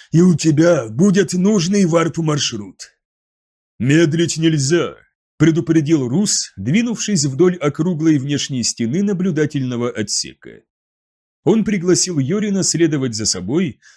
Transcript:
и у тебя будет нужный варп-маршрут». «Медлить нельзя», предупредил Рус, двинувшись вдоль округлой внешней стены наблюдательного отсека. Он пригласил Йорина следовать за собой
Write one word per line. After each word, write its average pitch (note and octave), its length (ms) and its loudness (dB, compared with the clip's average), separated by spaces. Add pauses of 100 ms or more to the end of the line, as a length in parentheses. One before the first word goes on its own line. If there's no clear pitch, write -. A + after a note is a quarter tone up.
(120)
и D#3 80 6
у F3+ 160 6
тебя D#3 500 2
будет F3 460 2
нужный F#3+ 540 2
варп-маршрут». D#3 1040 -2 (880)
«Медлить D#3+ 560 2
нельзя», D#3 580 0 (460)
предупредил D#3 680 2
Рус, F3 520 -2
двинувшись G3 680 -2
вдоль D#3+ 320 2
округлой D#3+ 640 0
внешней C3+ 440 -4
стены A#2+ 400 -2
наблюдательного D3 880 -2
отсека. C2+ 680 -8 (840)
Он G#3 200 2
пригласил F3+ 540 0
Йорина G3 440 -2
следовать D3 520 0
за G#2+ 100 -6
собой A2+ 560 -4 (160)